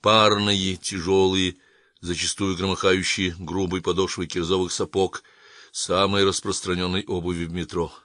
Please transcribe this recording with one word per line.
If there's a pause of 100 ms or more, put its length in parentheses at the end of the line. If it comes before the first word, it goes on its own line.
Парные,
тяжёлые, (420)
зачастую
громыхающие
грубой
подошвой
кирзовых
сапог, (500)
самой
распространённой
обуви
в
метро. (120)